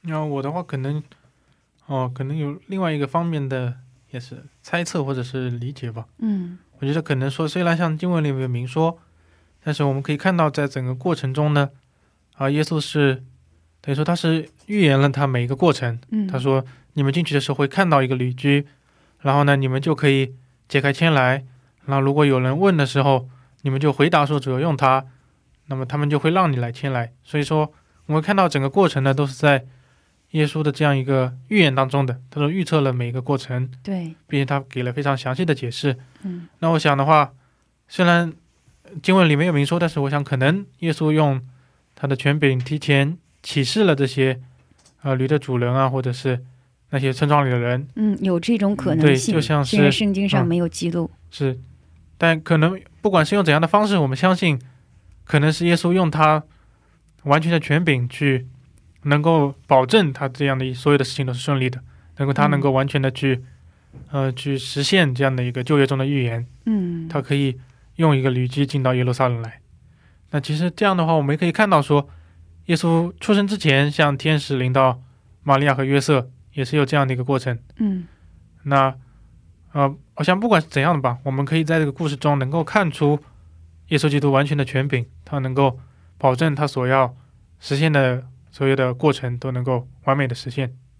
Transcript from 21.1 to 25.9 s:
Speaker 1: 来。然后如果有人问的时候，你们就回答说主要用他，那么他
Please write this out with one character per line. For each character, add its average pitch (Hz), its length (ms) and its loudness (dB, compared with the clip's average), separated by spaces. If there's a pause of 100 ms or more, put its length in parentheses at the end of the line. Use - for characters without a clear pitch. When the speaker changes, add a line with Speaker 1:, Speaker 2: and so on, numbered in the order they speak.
Speaker 1:
来。 131 320 2 (400)
然 139 120 -2
后 139 40 2
如 139 120 0
果 151 120 4
有 131 160 2
人 131 180 0
问 190 160 4
的 147 100 2
时 139 160 0
候， 131 280 2 (360)
你 135 60 -2
们 135 80 -2
就 147 120 2
回 147 160 2
答 170 180 4
说 143 140 -2
主 135 120 -6
要 127 80 -2
用 151 180 -2
他， 135 260 2 (600)
那 139 100 -8
么 131 100 -6
他 131 120 -6